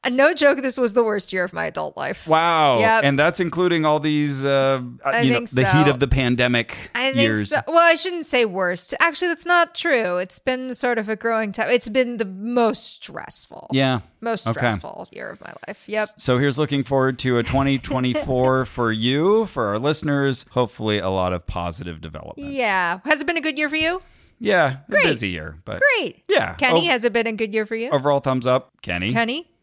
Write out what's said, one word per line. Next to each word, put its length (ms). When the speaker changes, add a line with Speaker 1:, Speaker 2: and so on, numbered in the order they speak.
Speaker 1:
Uh, 60
no 240
joke, 280
this 160
was 140
the 100
worst 300
year 100
of 100
my 140
adult 300
life. 320
Speaker 2:
Wow. 500
Speaker 1:
Yep. 260
Speaker 2:
And 140
that's 220
including 440
all 140
these, 460
uh, 360
uh, 40
Speaker 1:
I 140
Speaker 2:
you 80
know, 80
Speaker 1:
think 120
Speaker 2:
the 160
heat 200
Speaker 1:
so. 40
Speaker 2:
of 100
the 60
pandemic 720
Speaker 1:
I 180
think 100
Speaker 2:
years. 280
Speaker 1:
so. 160
Well, 120
I 180
shouldn't 300
say 180
worst. 560
Actually, 280
that's 180
not 280
true. 440
It's 200
been 360
sort 240
of 100
a 80
growing 340
time. 200
It's 180
been 300
the 80
most 680
stressful. 800
Speaker 2:
Yeah. 280
Speaker 1:
Most 260
Speaker 2:
Okay. 120
Speaker 1:
stressful 540
year 180
of 100
my 120
life. 220
Yep. 300
Speaker 2:
So 200
here's 200
looking 260
forward 360
to 180
a 40
twenty 360
twenty-four 840
<laughs> 120
for 160
you, 540
for 220
our 100
listeners. 720
Hopefully 480
a 120
lot 220
of 160
positive 520
developments. 520
Speaker 1:
Yeah. 540
Has 160
it 40
been 120
a 40
good 160
year 120
for 60
you? 260
Speaker 2:
Yeah. 380
Speaker 1:
Great. 160
Speaker 2:
A 20
busy 220
year, 340
but 160
Speaker 1:
Great. 320
Speaker 2:
yeah. 260
Speaker 1:
Kenny, 320
Speaker 2:
Oh. 60
Speaker 1:
has 120
it 100
been 120
a 60
good 220
year 120
for 80
you? 160
Speaker 2:
Overall 300
thumbs 260
up. 240
Kenny. 280
Speaker 1:
Kenny? 400